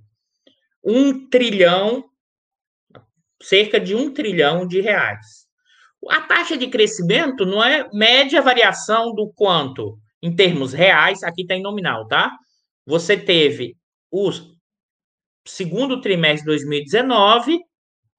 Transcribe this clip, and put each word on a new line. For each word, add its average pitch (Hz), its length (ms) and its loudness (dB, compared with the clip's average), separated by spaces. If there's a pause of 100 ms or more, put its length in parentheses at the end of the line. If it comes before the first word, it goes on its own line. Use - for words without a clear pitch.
(840)
Um 262 440 0
trilhão, 214 760 2 (1400)
cerca 208 380 2
de 185 160 -4
um 269 180 -2
trilhão 180 540 0
de 180 120 -2
reais. 151 680 -4 (600)
A 302 140 -2
taxa 330 340 -2
de 247 120 -4
crescimento 214 800 0
não 202 160 0
é 277 280 0
média 262 480 2
variação 226 760 2
do 208 180 -6
quanto? 135 640 -2 (240)
Em 170 140 -6
termos 160 360 2
reais, 175 520 2
aqui 175 240 -8
tá 185 80 -4
em 190 80 -8
nominal, 160 440 -6
tá? 170 240 0 (540)
Você 165 320 -2
teve 143 580 0 (360)
o 190 180 -2 (1200)
segundo 240 520 -4
trimestre 165 420 0
de 151 40 -18
dois 147 220 -2
mil 147 120 -4
e 143 40 -6
dezenove, 233 760 2 (600)